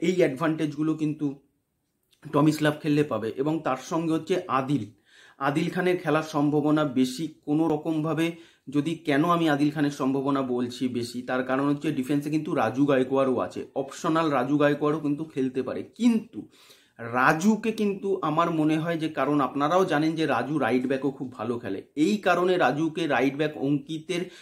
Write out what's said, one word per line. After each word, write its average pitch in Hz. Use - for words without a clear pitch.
এই 185
অ্যাডভান্টেজগুলো 156
কিন্তু 151
টমিস্লাভ 151
খেললে 147
পাবে। 113
এবং 151
তার 143
সঙ্গে 165
হচ্ছে 175
আদিল, 131
আদিল 147
খানের 180
খেলার 156
সম্ভাবনা 151
বেশি 131
কোনো 156
রকমভাবে। 160
যদি 147
কেন 147
আমি 165
আদিল 147
খানের 147
সম্ভাবনা 139
বলছি 123
বেশি, 120
তার 127
কারণ 135
হচ্ছে 147
ডিফেন্সে 143
কিন্তু 156
রাজু 123
গায়কোয়াড়ও 131
আছে, 92
অপশনাল 160
রাজু 139
গায়কোয়াড়ও 147
কিন্তু 147
খেলতে 131
পারে। 110
কিন্তু 214
রাজুকে 160
কিন্তু 202
আমার 165
মনে 156
হয় 170
যে, 156
কারণ 147
আপনারাও 151
জানেন 156
যে 156
রাজু 135
রাইট 123
ব্যাকও 135
খুব 143
ভালো 117
খেলে, 98
এই 190
কারণে 180
রাজুকে 156
রাইট 135
ব্যাক 151
অঙ্কিতের 160